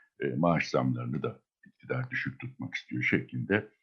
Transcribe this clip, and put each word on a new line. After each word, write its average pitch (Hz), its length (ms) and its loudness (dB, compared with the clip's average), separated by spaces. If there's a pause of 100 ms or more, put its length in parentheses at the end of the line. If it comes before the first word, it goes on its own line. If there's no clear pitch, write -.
(200)
e, 69 80 0
maaş 76 400 4
zamlarını 64 540 0
da - 200 -6 (240)
iktidar 127 440 -6
düşük - 300 -6
tutmak - 340 -10
istiyor - 280 -6
şeklinde 107 680 2 (140)